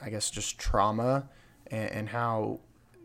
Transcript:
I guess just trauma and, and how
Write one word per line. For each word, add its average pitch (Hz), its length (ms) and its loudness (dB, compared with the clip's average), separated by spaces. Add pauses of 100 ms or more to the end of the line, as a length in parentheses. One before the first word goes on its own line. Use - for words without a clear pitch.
I 110 60 -8
guess 104 220 -4
just - 280 -6
trauma 117 680 2 (380)
and, 110 240 -4
and 107 180 -4
how 113 500 0 (460)